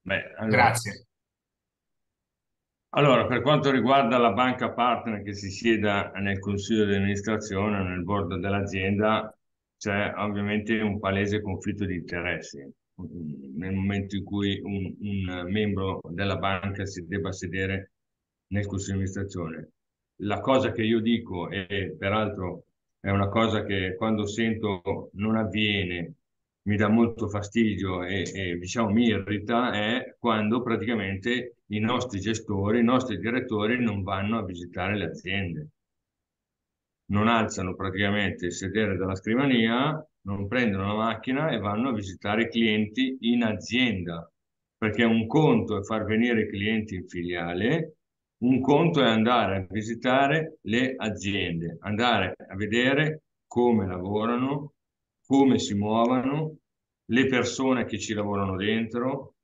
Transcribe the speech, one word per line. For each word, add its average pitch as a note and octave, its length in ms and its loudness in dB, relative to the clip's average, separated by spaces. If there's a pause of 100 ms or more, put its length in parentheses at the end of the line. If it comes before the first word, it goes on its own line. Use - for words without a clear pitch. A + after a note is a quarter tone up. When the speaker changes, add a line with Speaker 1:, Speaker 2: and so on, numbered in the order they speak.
Speaker 1:
Beh, - 360 -4
allora G#2+ 200 0
Speaker 2:
Grazie. A2 500 2 (1800)
Speaker 1:
Allora, C3+ 360 6
per A#2+ 140 0
quanto C#3 300 4
riguarda B2+ 480 4
la A#2 140 6
banca B2 380 0
partner A#2 520 0
che G2+ 120 -8
si G2 160 -8
sieda G#2 680 2
nel G2 220 -2
consiglio G2+ 460 0
di G2+ 100 2
amministrazione G2+ 840 0
o F#2+ 40 0
nel F2+ 220 -4
board F#2+ 340 -2
dell'azienda, G2 960 0 (420)
c'è G2+ 400 -2
ovviamente G#2 640 -2
un G#2 200 -2
palese G2 400 0
conflitto G2+ 460 -4
di F#2 100 -4
interessi, E2+ 640 -6
mm, D2 960 -12
nel F#2+ 160 -4
momento G2 440 0
in G2 80 -4
cui G2+ 360 -2
un, G2 400 -4
un F#2 500 -4
membro G2 600 0
della F#2+ 260 -2
banca G2 480 -2
si F2+ 220 -10
debba F#2+ 260 -4
sedere F#2+ 600 -4 (560)
nel G2 180 0
consiglio G2 320 -4
di - 0 -
amministrazione. F2+ 720 -6 (460)
La G2+ 240 -2
cosa C3 300 2
che A2 120 -2
io A2 180 4
dico, G2 480 0
e F#2+ 500 -4
peraltro G2 680 -2 (340)
è G2 100 -4
una G2 180 2
cosa G#2+ 360 2
che F#2 320 -2
quando G#2+ 300 0
sento G#2 880 -2
non G#2+ 220 0
avviene, F#2+ 760 -2 (520)
mi G#2 100 2
dà G#2 120 4
molto A2+ 400 4
fastidio G2 760 0
e, F#2 180 -2 (100)
e, F2+ 240 -4
diciamo, F#2 340 -2
mi A#2 180 4
irrita, G#2+ 640 0
è G#2+ 460 -2
quando A2 440 2
praticamente A2+ 960 -2 (100)
i G#2 140 -2
nostri A2 400 -2
gestori, G#2 580 0
i A#2+ 60 4
nostri A#2 340 2
direttori A#2 640 0
non G2+ 200 0
vanno G2+ 360 -2
a G#2 60 -4
visitare F2+ 520 -4
le F#2+ 100 -2
aziende. E2+ 600 -6 (1400)
Non G#2 220 2
alzano G#2+ 460 0
praticamente F#2+ 720 -2
il F2 80 -4
sedere G2 420 -2
dalla F#2+ 200 -2
scrivania, B2 840 2 (200)
non G2 240 -6
prendono G2+ 400 0
la G#2 80 -2
macchina A2+ 560 -2
e A#2+ 80 -2
vanno G#2 320 -2
a - 20 -2
visitare G#2 520 -2
i - 40 -6
clienti A2+ 720 0
in A#2+ 200 2
azienda, G2+ 840 -2 (520)
perché G#2+ 240 2
un A2+ 240 4
conto A2+ 520 4
è - 40 -6
far A2 220 -2
venire A2 400 2
i G2+ 40 -8
clienti G#2 460 -2
in F2+ 120 -8
filiale, F2 880 -2 (480)
un B2+ 160 4
conto C#3+ 420 4
è B2 40 6
andare A2 500 4
a F#2+ 120 -4
visitare B2+ 960 0
le B2 340 0
aziende, F2+ 840 -4
andare G#2 540 0 (140)
a F#2+ 80 -12
vedere C3 640 2 (240)
come A#2+ 400 4
lavorano, A2+ 840 -2 (540)
come C3 320 6
si G2+ 140 -2
muovono, B2 840 0 (500)
le B2+ 220 4
persone C3 580 2
che A2 120 -6
ci - 140 -6
lavorano G2+ 440 -2
dentro. A2+ 880 -2